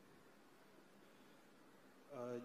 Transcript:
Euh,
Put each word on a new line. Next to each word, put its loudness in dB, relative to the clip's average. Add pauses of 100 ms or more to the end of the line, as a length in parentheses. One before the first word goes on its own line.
(2250)
Euh, 10